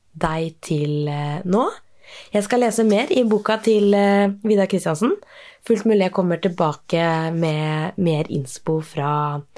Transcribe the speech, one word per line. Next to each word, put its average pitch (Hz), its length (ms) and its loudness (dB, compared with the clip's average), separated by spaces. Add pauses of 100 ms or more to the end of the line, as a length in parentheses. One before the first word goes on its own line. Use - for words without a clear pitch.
(140)
deg 160 480 -4
til, 147 480 -2
eh, 147 360 -4
nå. 190 180 2 (720)
Jeg 208 120 0
skal 247 160 0
lese 226 240 2
mer 220 240 2
i 262 160 2
boka 214 380 0
til, 208 300 4
eh, 202 340 4 (160)
Vidar 202 240 2
Kristiansen. 190 480 0 (500)
Fullt 214 200 0
mulig 214 240 4
jeg 185 40 -8
kommer 175 240 0
tilbake 165 960 -2
med 156 640 -2
mer 160 320 0
inspo 156 540 -4
fra 147 580 -4 (160)